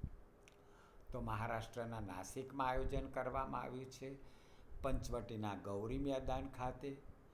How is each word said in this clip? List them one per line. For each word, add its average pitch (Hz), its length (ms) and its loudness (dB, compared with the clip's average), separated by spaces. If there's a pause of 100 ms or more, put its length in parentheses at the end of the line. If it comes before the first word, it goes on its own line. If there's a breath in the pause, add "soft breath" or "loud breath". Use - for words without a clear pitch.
(1120 loud breath)
તો 123 100 0
મહારાષ્ટ્રના 113 800 2
નાસિકમાં 127 720 0
આયોજન 131 380 4
કરવામાં 131 560 0
આવ્યું 127 260 -2
છે. 135 200 -8 (720 loud breath)
પંચવટીના 113 760 2
ગૌરી 101 440 0
મેદાન 131 500 4
ખાતે 127 420 -2 (420 loud breath)